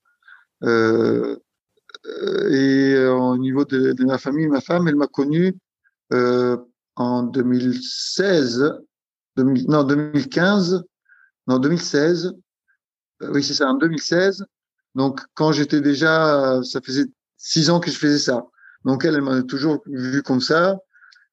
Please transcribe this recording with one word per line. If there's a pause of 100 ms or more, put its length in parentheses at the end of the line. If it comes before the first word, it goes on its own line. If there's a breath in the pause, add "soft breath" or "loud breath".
(640 soft breath)
Euh, (680)
euh,
et,
euh,
au
niveau
de,
de
ma
famille,
ma
femme,
elle
m'a
connu, (560)
euh, (400)
en
deux
mille
seize, (640)
deux
mille,
non,
deux
mille
quinze, (640 soft breath)
non,
deux
mille
seize. (880)
Euh,
oui,
c'est
ça,
en
deux
mille
seize. (500)
Donc, (140)
quand
j'étais
déjà,
euh,
ça
faisait (300)
six
ans
que
je
faisais
ça. (400 soft breath)
Donc,
elle,
elle
m'a
toujours
vu
comme
ça. (540 soft breath)